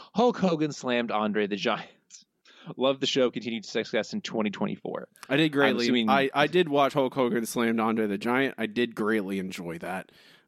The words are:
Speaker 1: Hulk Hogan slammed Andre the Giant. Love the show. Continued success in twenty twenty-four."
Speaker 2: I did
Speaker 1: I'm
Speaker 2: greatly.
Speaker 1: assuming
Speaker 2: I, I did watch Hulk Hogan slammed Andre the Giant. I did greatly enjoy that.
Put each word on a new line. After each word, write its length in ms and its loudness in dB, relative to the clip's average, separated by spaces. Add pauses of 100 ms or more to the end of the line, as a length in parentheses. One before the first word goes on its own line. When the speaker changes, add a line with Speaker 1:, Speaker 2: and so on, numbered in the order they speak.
(120)
Speaker 1:
Hulk 260 4
Hogan 340 0
slammed 400 -2
Andre 340 2
the 80 -2
Giant. 320 -2 (880)
Love 220 0
the 80 -2
show. 240 2
Continued 340 -8
success 480 -2
in 100 -4
twenty 280 -2
twenty-four." 560 -6 (220)
Speaker 2:
I 80 0
did 80 4
Speaker 1:
I'm 80 2
Speaker 2:
greatly. 320 2
Speaker 1:
assuming 260 2
Speaker 2:
I, 240 4
I 140 2
did 200 2
watch 260 2
Hulk 200 0
Hogan 320 0
slammed 320 0
Andre 300 2
the 100 -2
Giant. 400 0
I 80 -2
did 300 -2
greatly 420 0
enjoy 400 -8
that. 320 -8 (380)